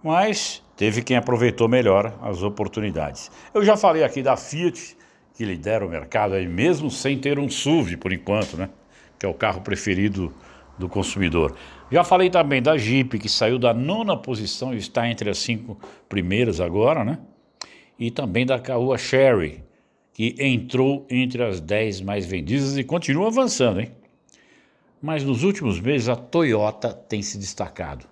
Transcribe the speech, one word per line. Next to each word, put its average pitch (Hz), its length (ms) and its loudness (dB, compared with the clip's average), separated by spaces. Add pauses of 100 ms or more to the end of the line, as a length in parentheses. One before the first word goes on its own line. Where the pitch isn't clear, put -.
Mas 190 580 0 (140)
teve 110 260 0
quem 127 140 0
aproveitou 117 540 4
melhor 110 520 4
as 101 220 -6
oportunidades. 98 880 -4 (220)
Eu 208 100 4
já 202 140 6
falei 160 260 4
aqui 135 180 0
da 131 140 2
Fiat, - 640 -6 (360)
que 113 120 -6
lidera 101 400 -2
o 87 40 -6
mercado 98 440 -2
aí, 92 120 0
mesmo 139 460 0
sem 135 260 -2
ter 143 220 -2
um 143 100 -2
suv 139 460 0
por 92 160 -4
enquanto, 95 460 -2
né? 95 120 -6 (480)
Que - 80 -6
é 95 40 0
o 85 40 -4
carro 95 280 -2
preferido 95 720 -2 (440)
do 92 120 -6
consumidor. 87 640 0 (340)
Já 165 140 4
falei 180 260 4
também 147 320 2
da 151 160 4
Jeep, 123 400 2
que 82 120 -6
saiu 117 280 2
da 120 160 4
nona 175 440 -2
posição 123 560 -6
e 117 40 -4
está 117 300 -2
entre 110 220 -4
as 98 80 -2
cinco 110 420 -6 (300)
primeiras 98 500 0
agora, 104 460 0
né? 123 120 -4 (800)
E 120 140 -4
também 123 340 -2
da 127 140 0
Caoa 127 380 0
Chery, 117 680 2 (500)
que 117 240 -2
entrou 135 720 0
entre 123 320 0
as 98 200 -2
dez 101 400 -2
mais 98 240 -4
vendidas 135 520 -2
e 135 60 -2
continua 160 440 0
avançando, 220 520 2
hein? 120 120 -6 (1080)
Mas 151 220 -2
nos 131 200 0
últimos 156 360 0
meses 120 300 0
a 120 80 2
Toyota 117 760 0
tem 104 300 -6
se 101 160 -10
destacado 92 760 -10